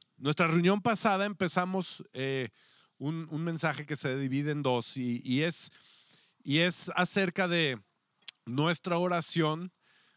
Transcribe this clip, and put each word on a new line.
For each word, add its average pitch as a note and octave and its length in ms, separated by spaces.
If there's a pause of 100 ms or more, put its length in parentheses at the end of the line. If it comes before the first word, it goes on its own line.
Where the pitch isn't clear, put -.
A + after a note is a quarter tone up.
(160)
nuestra D3 300
reunión F3 340
pasada G3+ 460
empezamos, F#3 840
eh, C3 380 (480)
un, D#3+ 340
un D#3 100
mensaje D#3+ 420
que D3 120
se C3 200
divide C#3 360
en D3 100
dos B2+ 340
y, B2 280
y B2+ 180
es, - 300 (760)
y D3 120
es F3 340
acerca F3+ 540
de D#3 320 (640)
nuestra D#3+ 540
oración E3+ 760 (440)